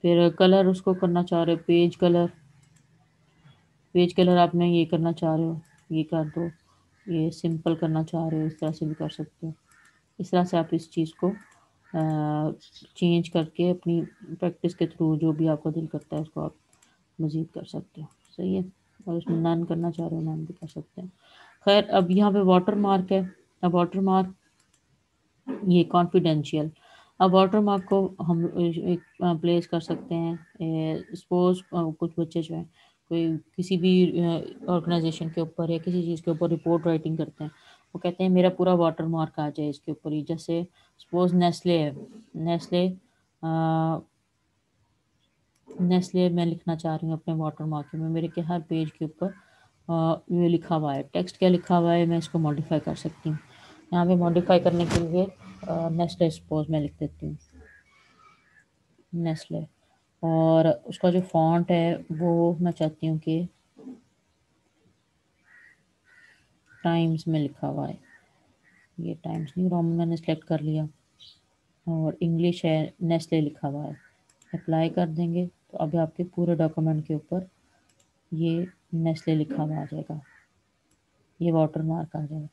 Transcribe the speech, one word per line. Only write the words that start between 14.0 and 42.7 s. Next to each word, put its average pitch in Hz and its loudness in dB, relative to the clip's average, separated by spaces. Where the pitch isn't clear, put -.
प्रैक्टिस 170 -4
के 170 -2
through 156 0
जो 160 2
भी 160 0
आपका 156 0
दिल 160 -6
करता 151 -10
है 151 -6
उसको 156 -10
आप 151 -8
मज़ीद 160 -4
कर - -12
सकते - -14
हो। 151 -14
सही 185 -4
है, 185 -4
और 170 -4
उसमें 165 -2
none 165 0
करना 170 -4
चाह 165 -6
रहे 165 -6
हो, 165 -4
none 160 -6
भी 170 -14
कर 170 -16
सकते - -16
हैं। 185 -12
खैर, 202 6
अब 196 2
यहाँ 202 4
पे 208 2
watermark 190 2
है। 190 2
अब 175 2
watermark 185 0
ये 175 6
confidential, 160 0
अब 185 6
वाटरमार्क 190 4
को 196 0
हम 170 0
एक, 170 -2
अ, 175 2
place 170 0
कर 170 -2
सकते - -8
हैं। 165 -4
ए, 160 -4
suppose, 180 0
अ, 175 -4
कुछ 170 -4
बच्चे 165 -4
जो 160 -8
हैं 165 -8
कोई 165 0
किसी 185 0
भी, 180 4
अ, 170 2
organization 170 -2
के 165 -6
ऊपर 165 -4
या 165 -2
किसी 175 -2
चीज़ 165 -4
के 175 -2
ऊपर 170 0
report 170 0
writing 160 0
करते 151 -8
हैं, 156 -10
वो 180 -10
कहते 180 -4
हैं, 185 2
"मेरा 180 6
पूरा 180 2
वाटरमार्क 165 0
आ 147 -2
जाए 147 -6
इसके 139 -8
ऊपर 147 -8
ही।" 151 -4
जैसे 170 -4
suppose 180 0
नेस्ले 175 2
है, 147 -2
नेस्ले, 170 -2